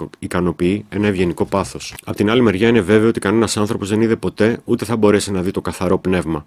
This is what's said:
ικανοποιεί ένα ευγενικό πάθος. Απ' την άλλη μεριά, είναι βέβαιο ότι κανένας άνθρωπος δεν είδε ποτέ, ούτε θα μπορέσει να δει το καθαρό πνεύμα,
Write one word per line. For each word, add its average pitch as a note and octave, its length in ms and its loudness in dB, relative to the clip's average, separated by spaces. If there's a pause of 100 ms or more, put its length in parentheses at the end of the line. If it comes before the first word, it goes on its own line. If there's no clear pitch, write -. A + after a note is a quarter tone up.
(180)
ικανοποιεί F2+ 680 -2
ένα G#2 180 -2
ευγενικό F2+ 380 0
πάθος. - 500 -4 (100)
Απ' - 120 -8
την G#2 140 0
άλλη A#2+ 100 2
μεριά, A2 280 4
είναι A#2 120 4
βέβαιο G#2+ 280 4
ότι A2+ 120 0
κανένας G#2 360 0
άνθρωπος G2+ 320 -2
δεν G#2+ 120 0
είδε A2+ 160 2
ποτέ, A2+ 480 -2
ούτε A#2 200 -2
θα A2+ 120 -4
μπορέσει G#2 360 2
να F#2+ 100 -2
δει F2+ 80 -4
το F#2 100 -4
καθαρό F2+ 380 -2
πνεύμα, E2 480 -2